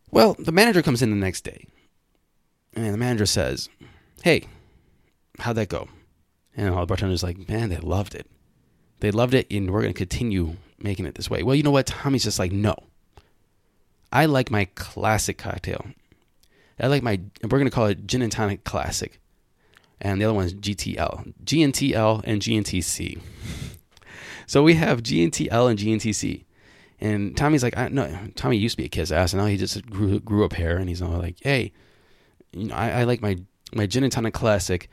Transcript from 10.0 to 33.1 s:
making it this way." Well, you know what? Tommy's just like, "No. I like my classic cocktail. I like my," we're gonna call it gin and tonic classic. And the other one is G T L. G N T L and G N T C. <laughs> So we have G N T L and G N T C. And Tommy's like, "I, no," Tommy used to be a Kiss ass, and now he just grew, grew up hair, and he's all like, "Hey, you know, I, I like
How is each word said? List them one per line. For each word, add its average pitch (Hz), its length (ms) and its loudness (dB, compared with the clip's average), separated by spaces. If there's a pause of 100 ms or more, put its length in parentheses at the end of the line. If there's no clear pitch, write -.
making 98 280 -4
it - 80 -10
this - 160 -8
way." 98 120 -2
Well, 123 120 2
you 151 80 4
know 147 80 2
what? 135 160 4
Tommy's 135 380 0
just 107 140 -2
like, 92 140 0
"No. 98 220 2 (1400)
I 139 140 6
like 131 240 2
my 104 240 2
classic - 640 -2
cocktail. - 480 -8 (920)
I 123 100 0
like 139 140 2
my," 101 200 0 (200)
we're 117 140 2
gonna 135 140 4
call 113 160 2
it 101 200 0
gin 123 140 0
and 113 100 0
tonic 101 340 -2
classic. - 580 -6 (800)
And 98 200 -2
the 107 60 2
other 110 80 2
one 95 100 2
is 85 80 -2
G 101 220 -6
T - 240 -6
L. - 260 -4 (200)
G 156 180 4
N 139 100 4
T 139 220 0
L 110 300 2
and 104 180 0
G 110 140 0
N 104 80 0
T 90 160 -2
C. - 420 -4
<laughs> - 60 -18 (1200)
So 143 160 4
we 165 120 8
have 151 280 2
G 131 200 0
N 170 80 4
T - 200 -2
L 120 180 4
and 110 100 2
G 104 120 0
N 110 100 2
T 110 120 0
C. - 320 -4 (560)
And 104 340 -2
Tommy's 143 280 2
like, 117 160 -2
"I, 123 100 -2
no," 90 260 -2 (200)
Tommy 131 240 0
used 110 160 0
to - 80 -6
be - 20 -8
a - 60 -10
Kiss 82 200 -4
ass, 85 220 2
and 95 80 0
now 104 60 2
he 101 100 2
just 98 300 -4
grew, 101 340 0
grew 104 240 2
up 85 80 0
hair, 85 240 0
and 92 120 -4
he's 87 120 -6
all 87 160 -4
like, 85 240 -6
"Hey, 131 320 -2 (800)
you 101 120 -8
know, - 100 -8
I, 113 160 -2
I 120 140 0
like 120 180 0